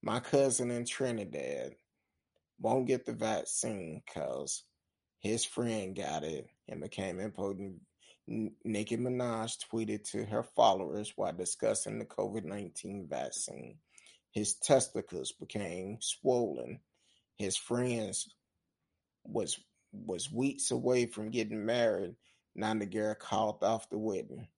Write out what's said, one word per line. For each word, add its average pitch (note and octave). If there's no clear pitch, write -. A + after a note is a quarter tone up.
My A#2
cousin C3
in A#2+
Trinidad D2
won't B2+
get B2+
the A#2+
vaccine A2
'cause -
his A2
friend G#2+
got D#2
it D2+
and -
became F#2
impotent. G2
N-, A2
Nicki G#2+
Minaj A#2+
tweeted G#2+
to G#2+
her A2
followers G2+
while F2+
discussing G#2+
the G#2+
covid G2+
nineteen F3
vaccine. -
"His G#2
testicles G#2+
became F#2+
swollen. F2+
His G2
friends A#2+
was, -
was F#2
weeks C3
away B2
from G#2+
getting A2
married. G#2+
Now G#2+
the G#2+
girl G#2+
called G#2+
off A2
the -
wedding. G#2